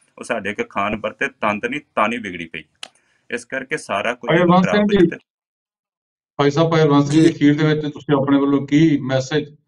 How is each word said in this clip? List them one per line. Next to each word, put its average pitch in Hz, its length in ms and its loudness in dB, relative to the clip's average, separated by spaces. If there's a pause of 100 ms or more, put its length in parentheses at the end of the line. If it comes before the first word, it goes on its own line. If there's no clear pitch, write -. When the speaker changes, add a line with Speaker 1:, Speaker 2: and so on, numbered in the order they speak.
(180)
Speaker 1:
ਉਹ 117 60 -16
ਸਾਡੇ 104 260 -6
ਇੱਕ 113 200 -8
ਖਾਨ 104 260 -4
ਵਰਤੇ 110 320 -6
ਤੰਦ 104 360 -4
ਨਹੀਂ, 135 160 -8 (140)
ਤਾਣੀ 113 240 -2
ਵਿਗੜੀ 87 280 -10
ਪਈ। 80 180 -16 (680)
ਇਸ 120 140 -8
ਕਰਕੇ 135 320 -10
ਸਾਰਾ 120 380 -4
ਕੁਝ - 140 -12
Speaker 2:
ਭਾਈ 165 100 2
ਹਰਬੰਸ 180 240 4
Speaker 1:
ਖਰਾਬ 196 140 0
Speaker 2:
ਸਿੰਘ 208 80 2
Speaker 1:
ਹੋ 202 160 2
Speaker 2:
ਜੀ, 170 60 6
Speaker 1:
ਜਾਂਦਾ। - 120 -4 (1160)
Speaker 2:
ਭਾਈ 143 140 2
ਸਾਹਿਬ, 160 200 0
ਭਾਈ 156 100 2
ਹਰਬੰਸ 143 300 4
ਸਿੰਘ 160 120 4
Speaker 3:
ਜੀ। 165 60 6
Speaker 2:
ਜੀ, 165 80 0
ਅਖੀਰ 147 220 2
ਦੇ 156 160 2
ਵਿੱਚ 151 200 -6
ਤੁਸੀਂ - 200 -2
ਆਪਣੇ 139 260 2
ਵੱਲੋਂ 139 260 0
ਕੀ 147 320 4
message, 131 560 -4 (140)